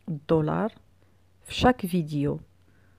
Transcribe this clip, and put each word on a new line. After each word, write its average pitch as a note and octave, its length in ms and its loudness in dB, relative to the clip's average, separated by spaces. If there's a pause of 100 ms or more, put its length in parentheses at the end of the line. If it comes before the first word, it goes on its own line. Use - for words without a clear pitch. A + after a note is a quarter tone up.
الدولار D#3+ 640 0 (680)
في - 100 -16
شاك B3 320 2
فيديو. D3+ 540 -2 (600)